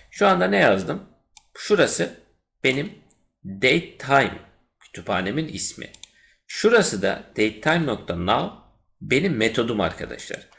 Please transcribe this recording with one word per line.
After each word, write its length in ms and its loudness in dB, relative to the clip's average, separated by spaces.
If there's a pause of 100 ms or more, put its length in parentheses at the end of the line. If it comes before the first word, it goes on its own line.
(120)
Şu 160 2
anda 200 4
ne 100 2
yazdım? 460 2 (540)
Şurası 600 0 (440)
benim 300 0 (520)
date 520 0
time 420 2 (400)
kütüphanemin 680 -4
ismi. 440 -4 (560)
Şurası 540 2
da 280 -2
date 320 0
time 240 2
nokta 300 -4
now 400 -2 (460)
benim 360 0
metodum 440 0
arkadaşlar. 680 -6 (120)